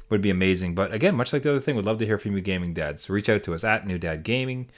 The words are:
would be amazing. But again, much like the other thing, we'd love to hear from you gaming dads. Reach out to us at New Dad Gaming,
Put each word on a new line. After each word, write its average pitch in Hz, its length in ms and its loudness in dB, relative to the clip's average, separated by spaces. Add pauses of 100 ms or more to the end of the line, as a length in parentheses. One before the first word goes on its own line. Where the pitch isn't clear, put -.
(100)
would 107 100 2
be 101 100 2
amazing. 92 440 2
But 92 180 0
again, 165 220 2
much 123 180 0
like 143 120 0
the 151 60 2
other 139 100 2
thing, 135 160 0
we'd 101 100 0
love 110 140 0
to 113 60 0
hear 107 120 2
from 101 160 -4
you 98 60 0
gaming 90 340 -2
dads. 78 340 -6
Reach 101 200 0
out 107 160 4
to 85 100 -4
us 82 100 -6
at 110 220 0
New 90 120 -2
Dad 80 260 -4
Gaming, 127 540 -4